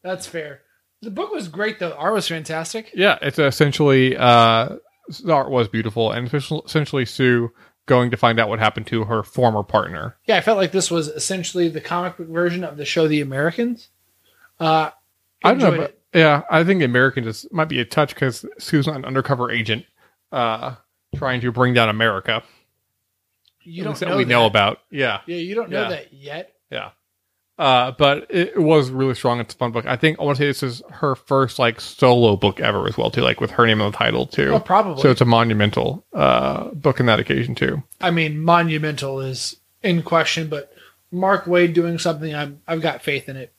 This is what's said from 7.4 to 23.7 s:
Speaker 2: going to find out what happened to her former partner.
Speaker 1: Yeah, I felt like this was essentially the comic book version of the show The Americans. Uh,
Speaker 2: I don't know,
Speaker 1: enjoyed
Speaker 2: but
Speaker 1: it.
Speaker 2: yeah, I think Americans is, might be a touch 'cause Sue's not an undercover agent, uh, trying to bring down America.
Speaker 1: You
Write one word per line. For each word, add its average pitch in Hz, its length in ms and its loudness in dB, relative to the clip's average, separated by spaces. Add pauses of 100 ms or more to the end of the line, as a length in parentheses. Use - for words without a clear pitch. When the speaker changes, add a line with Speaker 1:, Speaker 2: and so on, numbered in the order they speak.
Speaker 2:
going 123 240 4
to - 60 -4
find 117 220 2
out 110 100 2
what 110 120 -4
happened 110 280 0
to 113 160 -2
her 107 180 -2
former 110 420 0
partner. 87 600 -2
Speaker 1:
Yeah, 214 120 2
I 185 60 4
felt 214 160 2
like 180 140 0
this 185 180 -2
was 160 180 -2
essentially 170 600 -4
the 156 120 -6
comic 175 360 -6
book 165 120 -14
version 175 340 -2
of 147 140 -10
the 147 80 -10
show 160 240 0
The 151 120 2
Americans. 165 680 -2 (720)
Uh, 160 300 2 (520)
Speaker 2:
I 180 80 4
don't 269 80 2
know, 240 80 4
Speaker 1:
enjoyed 160 140 4
Speaker 2:
but - 100 -6 (220)
Speaker 1:
it. 175 80 4
Speaker 2:
yeah, 147 300 6
I 165 140 4
think 185 180 2
Americans 123 440 2
is, 113 260 -10
might 160 160 0
be 131 120 -4
a 117 40 -2
touch 147 300 0
'cause 131 300 -4 (140)
Sue's 143 280 0
not 151 100 -4
an 131 80 -10
undercover 127 460 -2
agent, 113 360 -4 (460)
uh, 120 420 -4 (420)
trying 127 240 -4
to 123 120 -2
bring 123 220 2
down 117 140 4
America. 110 540 -2 (1200)
Speaker 1:
You 170 200 -14